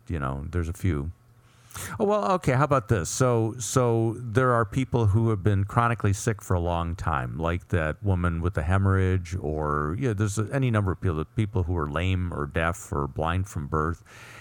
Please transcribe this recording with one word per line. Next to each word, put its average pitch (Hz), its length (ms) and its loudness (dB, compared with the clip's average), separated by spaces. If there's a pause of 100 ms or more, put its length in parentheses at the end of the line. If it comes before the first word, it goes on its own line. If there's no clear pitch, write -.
you 85 140 -4
know, 69 280 -4
there's 82 200 -2
a 85 40 -6
few. 78 380 -2 (920)
Oh, 220 60 2
well, 202 260 0
okay, 170 200 0
how 131 120 4
about 139 240 2
this? 90 220 2
So, 117 480 2
so 117 600 2
there 127 340 2
are 117 120 4
people 120 440 0
who 113 220 4
have 101 120 0
been 98 220 4
chronically 113 500 2
sick 104 260 -2
for - 140 -2
a 87 60 2
long 85 340 0
time, 64 420 -2
like 82 320 -2
that 78 340 -2
woman 87 380 2
with 90 140 0
the 78 80 -2
hemorrhage, 92 800 2
or, 76 580 -2
yeah, 123 160 -2
there's 104 240 0
any 127 320 -2
number 104 220 2
of - 80 -6
people, 78 220 0 (120)
people 101 300 0
who 87 120 0
are 76 140 -2
lame 90 420 0
or 73 140 -4
deaf 82 460 -2
or 71 160 0
blind 85 400 -2
from 76 180 -6
birth. 78 360 0 (380)